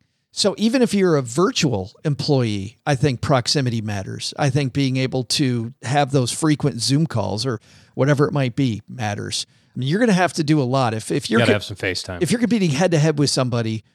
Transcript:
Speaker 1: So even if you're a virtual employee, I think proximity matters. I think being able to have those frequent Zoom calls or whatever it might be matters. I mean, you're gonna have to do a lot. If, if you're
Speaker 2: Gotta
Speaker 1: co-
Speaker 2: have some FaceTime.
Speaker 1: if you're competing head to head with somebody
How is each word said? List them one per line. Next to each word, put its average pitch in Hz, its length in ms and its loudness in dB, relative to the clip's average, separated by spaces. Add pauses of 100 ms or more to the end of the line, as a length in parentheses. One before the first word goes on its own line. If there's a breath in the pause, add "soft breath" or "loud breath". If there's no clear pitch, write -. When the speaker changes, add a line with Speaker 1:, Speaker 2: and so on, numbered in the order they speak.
(300)
Speaker 1:
So - 260 0
even 226 240 2
if 233 140 2
you're 185 220 4
a 139 60 2
virtual 123 720 0 (120)
employee, 117 800 0
I 147 80 2
think 131 260 0
proximity 127 600 0
matters. 104 580 -6
I 147 100 2
think 135 240 0
being 135 240 0
able 131 280 -2
to 120 580 -2
have 139 300 0
those 127 180 2
frequent 151 500 0
Zoom 139 260 2
calls 104 380 -4
or 127 140 -4 (360 soft breath)
whatever 139 320 2
it - 60 -2
might 131 220 0
be 120 340 0
matters. 104 560 -6 (300 soft breath)
I - 60 -10
mean, 127 80 -2
you're 180 120 2
gonna 233 120 4
have 180 220 2
to 165 100 -2
do 151 160 2
a 135 40 2
lot. 123 300 0
If, 110 160 -6
if 160 200 -2
you're - 100 2
Speaker 2:
Gotta 113 100 4
Speaker 1:
co- 107 40 6
Speaker 2:
have 104 100 -2
some 98 120 -12
FaceTime. 92 460 -4
Speaker 1:
if 156 80 0
you're 233 100 0
competing 196 300 2
head 160 220 2
to 165 60 4
head 151 200 2
with 147 120 2
somebody 117 540 -2 (100)